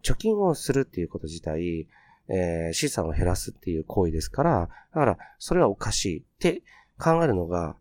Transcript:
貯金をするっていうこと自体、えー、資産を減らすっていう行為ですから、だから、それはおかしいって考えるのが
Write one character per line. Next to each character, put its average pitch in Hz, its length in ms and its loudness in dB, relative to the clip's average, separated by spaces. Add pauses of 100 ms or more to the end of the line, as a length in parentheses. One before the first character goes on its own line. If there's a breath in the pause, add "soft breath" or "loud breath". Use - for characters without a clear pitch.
貯 - 140 4
金 214 240 2
を 170 160 4
す - 180 -4
る 135 80 2
っ 131 40 0
て - 140 -10
い 87 40 -2
う 82 40 -4
こ - 120 -10
と 78 80 -8
自 82 160 -10
体、 82 440 -4 (420 soft breath)
え 85 420 -2
ー、 - 20 -8
資 147 160 -4
産 85 180 -4
を 80 40 -4
減 - 140 0
ら 87 100 2
す - 160 -8
っ - 20 -20
て - 160 -10
い 85 80 -2
う 78 60 -4
行 92 240 0
為 80 40 0
で 78 100 -2
す - 100 -8
か - 100 -4
ら、 135 280 2 (220 loud breath)
だ 160 80 -2
か 147 60 4
ら、 104 120 2 (200 loud breath)
そ - 160 -4
れ 180 80 4
は 143 60 6
お 101 80 2
か - 160 -6
し 90 260 -2
い - 40 -10
っ - 20 -20 (160)
て 170 240 0 (340 soft breath)
考 165 260 2
え 160 40 4
る 117 80 2
の 87 100 0
が 85 360 -4